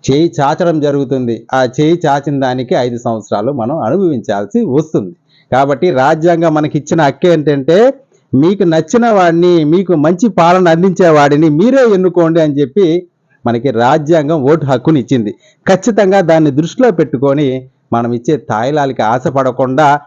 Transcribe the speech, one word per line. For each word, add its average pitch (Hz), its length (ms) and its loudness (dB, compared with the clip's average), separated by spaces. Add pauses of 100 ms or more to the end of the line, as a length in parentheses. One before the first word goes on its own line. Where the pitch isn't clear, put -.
చేయి 156 240 0 (120)
చాచడం 160 460 0
జరుగుతుంది. 131 500 -2 (220)
ఆ - 20 0 (180)
చేయి 160 280 2
చాచిన 143 400 -2
దానికి 127 300 -4 (100)
ఐదు 120 200 -6
సంవత్సరాలు 113 460 -4
మనం 127 340 -6
అనుభవించాల్సి 147 760 -2 (160)
వస్తుంది. 117 360 -4 (360)
కాబట్టి 139 400 0 (120)
రాజ్యాంగం 160 560 2
మనకిచ్చిన 151 500 -2
హక్కు 156 260 -2
ఏంటంటే, 147 440 0 (540)
మీకు 190 380 2
నచ్చిన 165 360 0 (100)
వాడిని, 175 360 2 (200)
మీకు 180 200 0 (120)
మంచి 180 220 0 (120)
పాలన 175 300 2
అందించే 175 480 2
వాడిని 147 320 2 (100)
మీరే 262 240 2 (140)
ఎన్నుకోండి 170 480 0
అని 147 160 -2
చెప్పి 147 260 0 (600)
మనకి 120 240 -2
రాజ్యాంగం 147 680 0 (120)
ఓటు 156 160 0
హక్కుని 135 340 0
ఇచ్చింది. 110 320 -2 (340)
ఖచ్చితంగా 196 540 2
దాన్ని 160 300 2
దృష్టిలో 165 400 0
పెట్టుకొని 143 560 -2 (460)
మనం 117 200 -2
ఇచ్చే 120 240 -2 (140)
తాయిలాలకి 131 520 -2
ఆశపడకుండా 131 840 -2 (200)